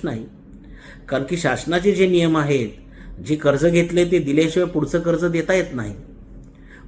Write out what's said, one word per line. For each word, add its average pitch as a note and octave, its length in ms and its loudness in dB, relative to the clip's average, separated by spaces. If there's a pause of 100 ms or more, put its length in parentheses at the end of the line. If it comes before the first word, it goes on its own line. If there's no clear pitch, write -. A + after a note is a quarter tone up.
नाही, A#2+ 220 -6 (840)
कारण C3+ 160 -2
की F3 120 -4
शासनाचे E3 560 0
जे F#3+ 140 2
नियम E3+ 300 2
आहेत, C#3+ 320 0 (580)
जे D3+ 80 -2
कर्ज C#3+ 320 2
घेतले E3+ 380 2
ते F3 140 2
दिल्याशिवाय D#3+ 520 2
पुढचं D#3 300 -2
कर्ज E3 240 0
देता E3 300 0
येत E3+ 200 -2
नाही. G#2 200 -6 (920)